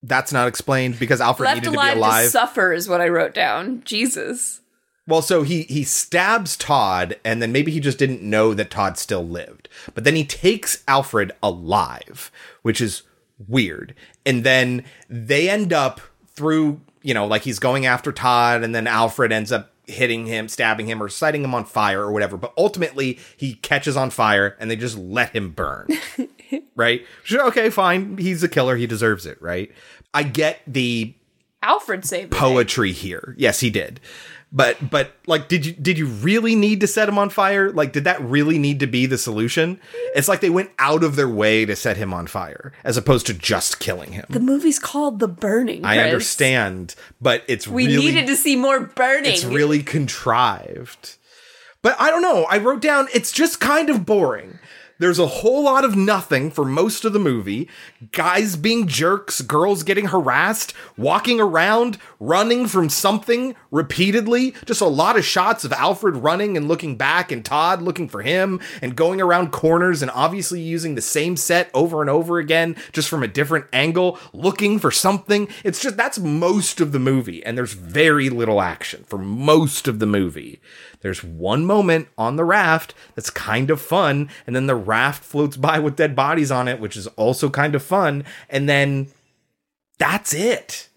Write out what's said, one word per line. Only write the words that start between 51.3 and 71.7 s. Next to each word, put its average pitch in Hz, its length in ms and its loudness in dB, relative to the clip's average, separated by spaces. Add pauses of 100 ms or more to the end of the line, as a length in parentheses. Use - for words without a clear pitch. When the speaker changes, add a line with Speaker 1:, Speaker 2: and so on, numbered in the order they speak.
Speaker 1:
But 247 180 2
I 294 100 4
don't 339 120 2
know. 254 260 4
I 196 100 4
wrote 240 220 0
down, 285 320 2
it's 226 200 0
just 330 280 0
kind 294 300 2
of 208 160 0
boring. 127 520 0 (420)
There's 175 180 4
a 170 80 6
whole 254 380 2
lot 269 200 6
of 208 120 2
nothing 165 560 2
for 147 120 0
most 165 400 0
of 220 80 2
the 208 60 2
movie. 120 500 0 (440)
Guys 180 420 0
being 214 320 0
jerks, 165 540 0
girls 160 420 2
getting 196 240 0
harassed, 170 640 0 (240)
walking 202 440 2
around, 208 580 2 (220)
running 214 480 2
from 180 200 2
something 233 680 0 (160)
repeatedly. 208 840 2 (120)
Just 220 140 -2
a 202 60 2
lot 165 300 4
of - 80 2
shots 202 400 0
of 135 80 -4
Alfred 170 440 0
running 180 400 0
and 147 120 -2
looking 156 280 -2
back 151 360 0
and 117 120 -8
Todd 170 380 0
looking 175 260 -4
for 101 140 -10
him 185 380 0 (200)
and 127 140 -6
going 175 260 2
around 175 300 2
corners 165 500 2
and 131 120 -4
obviously 170 480 -2
using 165 340 -4
the 113 80 -4
same 165 340 -2
set 175 380 0